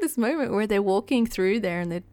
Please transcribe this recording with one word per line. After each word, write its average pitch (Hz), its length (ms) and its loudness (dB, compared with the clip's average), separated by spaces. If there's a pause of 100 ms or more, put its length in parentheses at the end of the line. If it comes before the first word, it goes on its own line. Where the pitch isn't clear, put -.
this 320 180 -4
moment 247 340 0
where 208 140 0
they're 202 160 2
walking 214 440 2
through 196 340 0
there 175 200 -2
and 175 100 -4
they're 175 120 -6 (100)